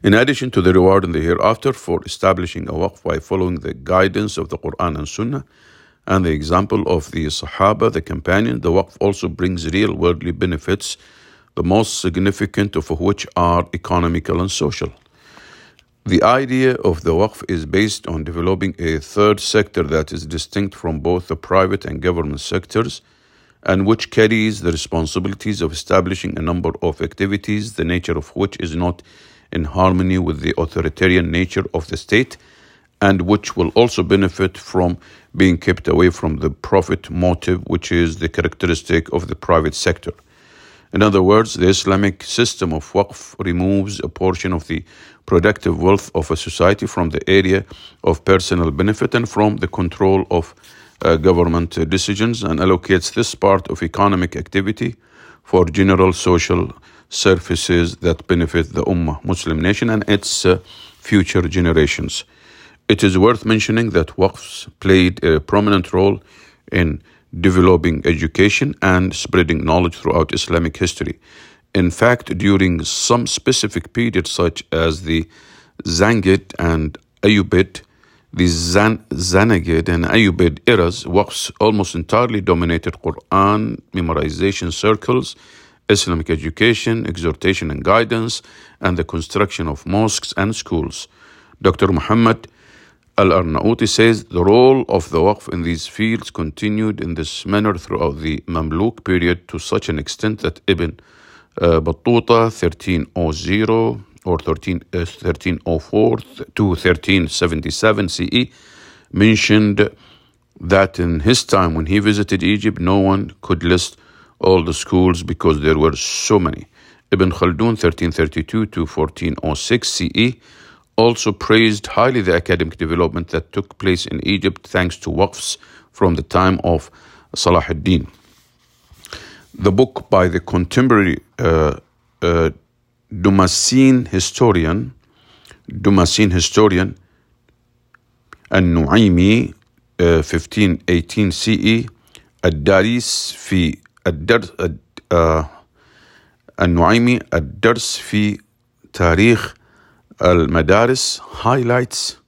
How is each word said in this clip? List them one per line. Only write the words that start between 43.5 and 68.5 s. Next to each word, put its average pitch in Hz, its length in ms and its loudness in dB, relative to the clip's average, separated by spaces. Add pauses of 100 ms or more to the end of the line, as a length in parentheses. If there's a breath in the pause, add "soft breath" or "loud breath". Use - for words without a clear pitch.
a 78 60 -6
portion 92 440 -4
of 82 140 -6
the 82 160 -6 (420 loud breath)
productive 87 560 2
wealth 95 340 2
of 82 160 -4
a 80 60 -2
society 95 480 0
from 87 240 -4
the - 200 -6
area 95 360 2 (380 loud breath)
of 80 220 0
personal 87 460 2
benefit 101 440 -2
and 117 140 -2
from 104 280 0
the 95 100 -4
control 95 640 0
of, 85 240 -2 (460 soft breath)
uh, 80 160 2
government, 85 600 2
uh, 80 80 -2
decisions, 104 580 -2
and 80 160 -2
allocates 92 540 0
this - 220 -2
part 98 340 0
of - 140 -6
economic 92 520 -2
activity 98 600 -4 (480 soft breath)
for 92 220 4
general 92 480 4
social 90 600 0 (360 soft breath)
services 87 880 0
that 82 300 -2
benefit 85 460 0
the 78 100 -2
Ummah, 82 400 -2
Muslim 80 380 -4
nation, 101 280 0
and 107 180 0
its, - 380 -2
uh, 90 140 4 (400 loud breath)
future 92 420 0
generations. 82 840 0 (640 soft breath)
It 107 140 2
is 95 140 2
worth 110 280 4
mentioning 110 460 0
that 82 260 -2
waqfs - 500 -4 (120)
played 92 440 4
a 78 160 4
prominent 101 540 0
role 92 280 2 (500 soft breath)
in 80 300 0 (380 soft breath)
developing 87 640 4
education 85 760 0